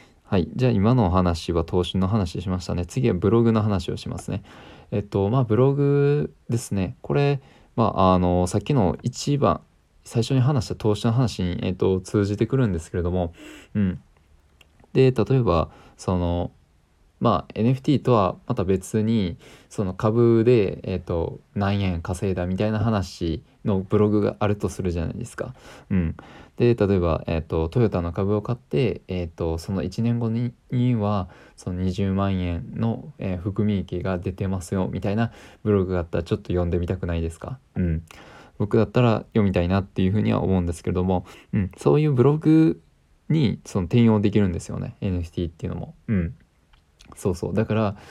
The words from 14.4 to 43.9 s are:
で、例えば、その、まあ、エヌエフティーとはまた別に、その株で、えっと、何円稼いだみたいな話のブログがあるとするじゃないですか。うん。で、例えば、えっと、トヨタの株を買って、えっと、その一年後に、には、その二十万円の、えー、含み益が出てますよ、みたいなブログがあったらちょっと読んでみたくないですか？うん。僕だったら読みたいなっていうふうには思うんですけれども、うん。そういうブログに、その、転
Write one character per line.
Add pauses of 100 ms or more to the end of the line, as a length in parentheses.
で、
例
え
ば、 (240)
そ
の、 (640)
ま
あ、
エ
ヌ
エ
フ
テ
ィ
ー
と
は (100)
ま
た
別
に、 (320)
そ
の
株
で、
え
っ
と、 (160)
何
円
稼
い
だ
み
た
い
な
話 (220)
の
ブ
ロ
グ
が
あ
る
と
す
る
じ
ゃ
な
い
で
す
か。 (360)
う
ん。 (400)
で、
例
え
ば、
え
っ
と、
ト
ヨ
タ
の
株
を
買
っ
て、
え
っ
と、
そ
の
一
年
後
に、 (160)
に
は、 (280)
そ
の
二
十
万
円
の、
え
ー、
含
み
益
が
出
て
ま
す
よ、
み
た
い
な (320)
ブ
ロ
グ
が
あ
っ
た
ら
ち
ょ
っ
と
読
ん
で
み
た
く
な
い
で
す
か？ (180)
う
ん。 (560)
僕
だ
っ
た
ら (120)
読
み
た
い
な
っ
て
い
う
ふ
う
に
は
思
う
ん
で
す
け
れ
ど
も、 (260)
う
ん。
そ
う
い
う
ブ
ロ
グ (480)
に、
そ
の、
転